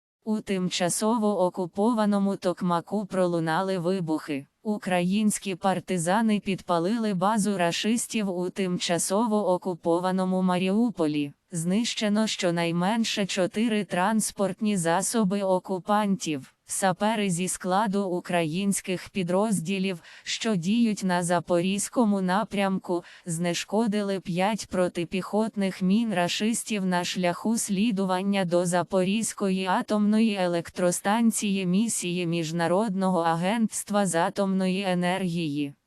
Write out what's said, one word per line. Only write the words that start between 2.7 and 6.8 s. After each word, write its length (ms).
пролунали 760
вибухи. 680
Українські 920
партизани 840
підпалили 760